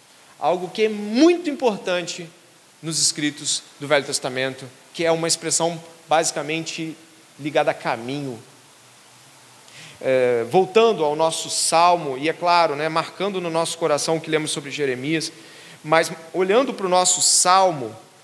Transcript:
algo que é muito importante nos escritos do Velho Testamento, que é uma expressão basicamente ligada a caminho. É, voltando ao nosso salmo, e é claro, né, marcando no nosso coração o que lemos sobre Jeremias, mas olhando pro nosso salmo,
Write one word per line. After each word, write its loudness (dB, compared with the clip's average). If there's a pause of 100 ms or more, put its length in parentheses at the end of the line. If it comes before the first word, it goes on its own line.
(380)
algo -2
que 0
é 4
muito 2
importante -4 (500)
nos -4
escritos -2 (160)
do -10
Velho 2
Testamento, -4 (300)
que -4
é 2
uma 0
expressão -2 (260)
basicamente -2 (440)
ligada 0
a 0
caminho. -6 (1600)
É, 2
voltando 4
ao 0
nosso -2
salmo, 2
e -2
é 0
claro, 2
né, -2
marcando -4
no -4
nosso -2
coração 0
o -6
que -10
lemos -2
sobre -8
Jeremias, -2 (500)
mas 2 (200)
olhando 2
pro -4
nosso 4
salmo, 4 (300)